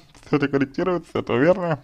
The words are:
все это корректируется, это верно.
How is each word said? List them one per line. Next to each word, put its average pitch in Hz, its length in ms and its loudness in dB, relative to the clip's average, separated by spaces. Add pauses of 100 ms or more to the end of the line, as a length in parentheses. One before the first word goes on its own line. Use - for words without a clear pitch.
(260)
все 151 120 0
это 139 100 0
корректируется, 160 720 -4
это - 160 -2
верно. 170 480 2